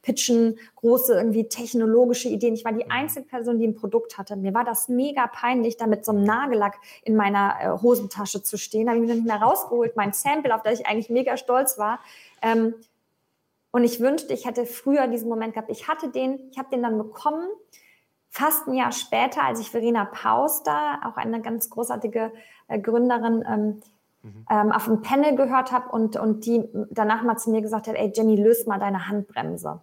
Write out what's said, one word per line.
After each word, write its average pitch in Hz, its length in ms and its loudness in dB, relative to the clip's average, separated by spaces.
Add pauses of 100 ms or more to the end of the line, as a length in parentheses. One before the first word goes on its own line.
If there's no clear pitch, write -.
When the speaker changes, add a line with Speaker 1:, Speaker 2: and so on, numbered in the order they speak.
Speaker 1:
pitchen 226 560 2 (200)
große 247 360 4
irgendwie 220 340 2
technologische 240 800 2
Ideen.“ 226 280 0
Ich 220 100 -10
war 226 60 -2
die 220 140 -4
Speaker 2:
Mhm. - 60 -8
Speaker 1:
einzige 269 360 -4
Person, 233 320 -2
die 226 80 2
ein 214 80 0
Produkt 226 420 -4
hatte. 202 200 -10
Mir 190 180 -2
war 240 80 2
das 233 260 -4
mega 254 380 0
peinlich, 240 500 -2
da 226 80 -4
mit 214 180 0
so 220 100 -2
einem 202 100 2
Nagellack 214 560 0 (240)
in 220 120 0
meiner, 202 460 2
äh, - 80 0 (140)
Hosentasche 202 580 0
zu - 160 -6
stehen. 220 300 -2
Da 233 60 0
hab 233 60 2
ich 233 80 2
mir 233 60 2
nicht 233 140 0
mehr 214 120 0
rausgeholt, 233 560 2
mein 202 180 0
Sample, 285 420 0
auf 220 80 -6
das 220 160 0
ich - 80 -6
eigentlich 220 240 -2
mega 254 260 0
stolz 262 400 0
war. 214 220 -2 (420)
Ähm, 226 320 2 (960)
und 240 140 2
ich 233 160 0
wünschte, 277 340 0
ich 247 140 -6
hätte 240 180 -4
früher 277 420 0
diesen 233 220 -4
Moment 226 240 -4
gehabt. 220 160 -8
Ich - 180 -8
hatte 320 220 -4
den, 262 300 -2 (120)
ich - 60 -14
hab 262 140 -10
den 247 100 -2
dann 226 160 0
bekommen, 302 500 -4 (840)
fast 302 380 -2
ein 262 60 -4
Jahr 175 180 2
später, - 520 -2
als 233 160 0
ich 214 100 -10
Verena 226 360 0
Pauster, 294 1000 0
auch 226 120 -8
eine 226 240 -4
ganz 226 280 -6
großartige, 226 640 -4 (380)
äh, 214 100 -4
Gründerin, 226 680 2
ähm, 214 340 -2 (420)
Speaker 2:
Mhm. 107 260 -20
Speaker 1:
ähm, 214 220 4
auf 220 140 0
dem 220 160 2
Panel 277 340 4
gehört 262 360 2
hab 254 220 -2
und, 220 220 0
und 220 300 0
die 233 220 2 (220)
danach 220 320 0
mal 233 160 0
zu 233 140 -2
mir 220 100 2
gesagt 214 260 -4
hat, 220 80 -4
„Ey, 208 200 0
Jenny, 220 200 6
löst 226 320 4
mal 196 120 -2
deine 196 300 -2
Handbremse.“ 170 720 -6